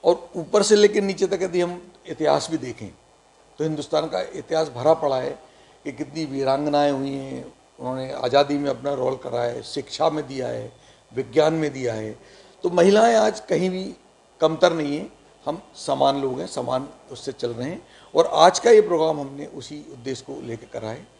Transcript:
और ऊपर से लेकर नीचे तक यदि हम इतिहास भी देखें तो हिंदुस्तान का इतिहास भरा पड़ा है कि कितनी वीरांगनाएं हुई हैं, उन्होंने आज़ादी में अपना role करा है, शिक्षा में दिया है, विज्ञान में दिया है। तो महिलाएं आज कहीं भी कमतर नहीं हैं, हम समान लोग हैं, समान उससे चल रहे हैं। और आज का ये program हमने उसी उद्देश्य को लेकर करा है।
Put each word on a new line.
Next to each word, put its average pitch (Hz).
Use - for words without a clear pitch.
और -
ऊपर 202
से 214
लेकर 208
नीचे 190
तक 185
यदि 180
हम 175
इतिहास 147
भी 160
देखें 117
तो 151
हिंदुस्तान 156
का 92
इतिहास 160
भरा 131
पड़ा 139
है 139
कि 147
कितनी 147
वीरांगनाएं 143
हुई 139
हैं, 135
उन्होंने 131
आज़ादी 139
में 143
अपना 131
role 131
करा 120
है, 120
शिक्षा -
में 151
दिया 127
है, 117
विज्ञान 151
में 156
दिया 127
है। 107
तो 175
महिलाएं 202
आज 214
कहीं 185
भी 185
कमतर 160
नहीं 147
हैं, 185
हम 156
समान 139
लोग 131
हैं, 175
समान 131
उससे 131
चल 123
रहे 120
हैं। -
और 165
आज 165
का 240
ये 214
program 160
हमने 139
उसी 147
उद्देश्य 123
को 139
लेकर 117
करा 110
है। 151